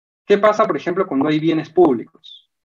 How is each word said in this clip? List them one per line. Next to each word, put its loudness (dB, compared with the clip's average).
¿Qué 2
pasa, 2
por -4
ejemplo, -4
cuando -2
hay 0
bienes -2
públicos? -2